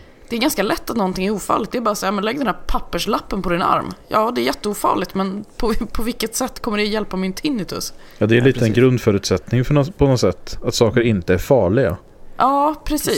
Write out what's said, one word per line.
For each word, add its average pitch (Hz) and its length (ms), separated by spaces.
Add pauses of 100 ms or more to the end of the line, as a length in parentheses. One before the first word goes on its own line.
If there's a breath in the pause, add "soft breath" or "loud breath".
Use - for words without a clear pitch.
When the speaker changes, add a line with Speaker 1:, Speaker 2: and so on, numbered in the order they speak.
(300 loud breath)
Speaker 1:
Det 240 60
är 220 40
ganska 240 240
lätt 226 260
att 233 80
någonting 185 280
är 202 60
ofarligt. - 400
Det 240 60
är 247 40
bara 220 140
så - 100
här, 196 80
men 202 120
lägg 240 120
den 277 100
här 180 100 (100)
papperslappen 208 720
på 180 80
din 175 120
arm. - 300 (160)
Ja, 220 280
det 247 60
är - 40
jätteofarligt, 202 720
men 196 300 (120)
på, 214 160
<laughs> 220 180
på - 120
vilket 220 320
sätt 254 240
kommer 208 180
det 208 60
hjälpa 208 340
min 190 160
tinnitus? 190 600 (240 loud breath)
Speaker 2:
Ja, 107 100
det 110 80
är - 20
Speaker 3:
Ja, 120 80
Speaker 2:
lite 127 140
en - 20
Speaker 3:
precis. 110 140
Speaker 2:
grundförutsättning 120 920
för - 80
nå-, 143 120 (120)
på 139 100
något 127 120
sätt, - 460
att 110 100
saker 117 260
inte 107 320
är 90 40
farliga. 110 600 (400)
Speaker 1:
Ja, 285 480
precis. 294 220 (100)